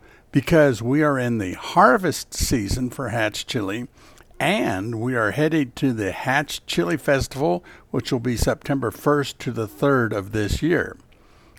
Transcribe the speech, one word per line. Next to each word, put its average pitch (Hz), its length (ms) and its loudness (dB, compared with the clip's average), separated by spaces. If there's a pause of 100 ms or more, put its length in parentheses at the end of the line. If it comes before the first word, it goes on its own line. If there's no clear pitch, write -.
(300)
Because 143 500 4
we 131 220 0
are 147 160 2
in 120 180 0
the 92 160 -4
harvest 190 800 2
season 123 560 -2
for 120 220 -8
Hatch 107 360 -2
chili, 110 420 -4 (520)
and 120 600 -2
we 127 140 -2
are 110 160 2
headed 147 460 0
to 135 160 2
the 107 180 -2
Hatch 135 560 -2
Chili 170 300 0
Festival, 143 680 0 (300)
which - 180 -4
will 131 80 0
be 120 180 -2
September 123 540 0
first 147 480 0
to 131 140 -6
the 113 160 -4
third 127 440 2
of 101 200 -4
this 104 280 0
year. 151 360 0 (640)